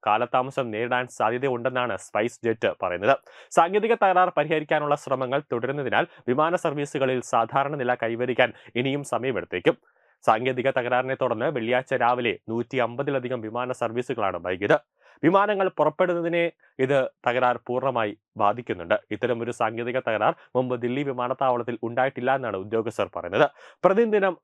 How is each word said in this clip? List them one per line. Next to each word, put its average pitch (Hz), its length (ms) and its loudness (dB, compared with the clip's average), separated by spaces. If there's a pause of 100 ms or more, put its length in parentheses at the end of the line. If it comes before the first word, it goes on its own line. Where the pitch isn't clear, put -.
കാലതാമസം 123 640 0
നേരിടാൻ 120 360 -2
സാധ്യതയുണ്ടെന്നാണ് 123 920 -2
സ്പൈസ് - 460 -4
ജെറ്റ് 110 300 0 (100)
പറയുന്നത്. 92 340 2 (320)
സാങ്കേതിക 196 440 4
തകരാർ 185 440 4
പരിഹരിക്കാനുള്ള 151 580 0
ശ്രമങ്ങൾ 131 460 -2 (100)
തുടരുന്നതിനാൽ 127 560 0 (200)
വിമാന 165 280 2
സർവീസുകളിൽ 143 680 -2
സാധാരണ 135 540 0
നില 123 200 0
കൈവരിക്കാൻ 120 580 0 (220)
ഇനിയും 135 280 -2
സമയമെടുത്തേക്കും. 113 760 -4 (480)
സാങ്കേതിക 123 440 0
തകരാറിനെ 127 460 -2
തുടർന്ന് 120 300 -2
വെള്ളിയാഴ്ച 123 480 -2
രാവിലെ 123 460 0 (100)
നൂറ്റി 117 280 -4
അമ്പതിലധികം 123 640 -2
വിമാന 120 300 -6
സർവീസുകളാണ് 113 760 -2
വൈകിയത്. 98 340 2 (440)
വിമാനങ്ങൾ 196 540 4
പുറപ്പെടുന്നതിനെ 170 720 0 (280)
ഇത് 131 300 2 (180)
തകരാർ 123 400 2
പൂർണ്ണമായി 123 500 -2 (200)
ബാധിക്കുന്നുണ്ട്. 104 640 0 (120)
ഇത്തരമൊരു 117 400 -2
സാങ്കേതിക 117 480 -4
തകരാർ 113 360 0 (200)
മുമ്പ് 127 260 -2
ദില്ലി 123 220 -2
വിമാനത്താവളത്തിൽ 123 800 -2
ഉണ്ടായിട്ടില്ല 127 520 -2
എന്നാണ് 117 220 -4
ഉദ്യോഗസ്ഥർ 107 580 -2
പറയുന്നത്. 95 340 2 (340)
പ്രതിദിനം 196 600 4